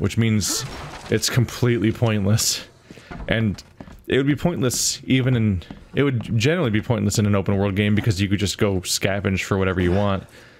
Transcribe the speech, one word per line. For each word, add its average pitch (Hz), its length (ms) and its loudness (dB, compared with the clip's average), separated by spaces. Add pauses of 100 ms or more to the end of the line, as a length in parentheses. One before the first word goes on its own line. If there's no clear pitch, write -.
which - 180 0
means 110 460 0 (440)
it's - 220 0
completely 117 640 2
pointless. 107 760 0 (600)
And 107 340 -2 (460)
it - 80 2
would 139 100 2
be 147 80 2
pointless - 680 -2
even 127 320 2
in... 107 260 2 (320)
It - 80 2
would 127 340 0
generally 143 340 2
be 107 120 0
pointless 104 380 0
in 104 60 4
an 101 100 2
open 98 200 0
world 98 200 0
game 107 180 2
because 98 260 0
you 101 80 2
could 95 120 0
just 95 180 -2
go 98 220 2
scavenge 98 640 -2
for 101 140 0
whatever 92 220 0
you 87 120 4
want 98 320 0 (360)